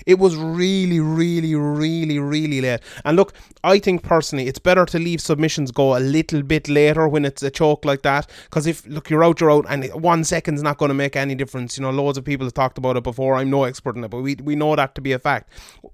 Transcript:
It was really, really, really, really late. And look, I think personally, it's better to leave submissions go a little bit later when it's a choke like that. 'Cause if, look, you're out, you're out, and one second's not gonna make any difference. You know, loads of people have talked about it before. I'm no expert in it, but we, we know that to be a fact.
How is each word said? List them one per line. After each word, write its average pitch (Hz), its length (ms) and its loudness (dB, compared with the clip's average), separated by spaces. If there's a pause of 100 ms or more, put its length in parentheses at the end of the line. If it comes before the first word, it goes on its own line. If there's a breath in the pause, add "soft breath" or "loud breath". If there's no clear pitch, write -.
It 185 140 6
was 185 160 4
really, 175 640 0
really, 160 560 0
really, 151 640 -2
really 147 400 -2
late. 127 220 -2 (240 loud breath)
And 156 100 2
look, 190 180 2 (300 soft breath)
I 190 160 4
think 185 240 -2
personally, 147 440 0
it's 131 120 -8
better 180 260 4
to 170 140 -2
leave 165 220 -2
submissions 151 500 0
go 135 240 2
a 127 60 0
little 147 420 0
bit 151 240 -2
later 151 400 4
when 147 160 0
it's 139 180 -4
a 139 80 -2
choke 151 360 0
like 139 160 0
that. 143 280 0 (200 loud breath)
'Cause 156 180 -2
if, 165 180 -4
look, 151 240 -10
you're 156 140 4
out, 170 160 4
you're 160 100 4
out, 147 200 4
and 131 240 -6
one 165 320 0
second's 151 360 -4
not 147 160 -2
gonna 143 160 0
make 139 220 -2
any 139 200 -4
difference. 127 420 -8
You 139 60 -8
know, 131 80 -4
loads 139 260 -2
of 131 80 -10
people 139 200 -4
have 120 80 -8
talked 131 240 -2
about 127 200 -2
it 120 60 -4
before. 131 320 -2
I'm 135 140 -2
no 139 140 2
expert 120 320 -6
in 120 80 -10
it, 107 80 -10
but 123 100 -8
we, 139 220 -4
we 147 140 -2
know 151 180 0
that 139 200 0
to 135 60 -14
be 135 120 -2
a 127 60 -2
fact. - 300 -4 (440 loud breath)